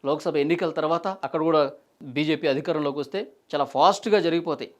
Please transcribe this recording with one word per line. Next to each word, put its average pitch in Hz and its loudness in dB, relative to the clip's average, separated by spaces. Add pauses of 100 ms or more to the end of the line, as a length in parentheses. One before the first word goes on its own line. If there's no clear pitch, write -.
లోక్సభ 151 -2
ఎన్నికల 160 0
తర్వాత 160 -2
అక్కడ 165 -4
కూడా 156 4 (300)
బీజేపీ 151 -2
అధికారంలోకి 147 -2
వస్తే 147 -6 (220)
చాలా 143 0
ఫాస్ట్గా 196 4
జరిగిపోతాయి 165 -2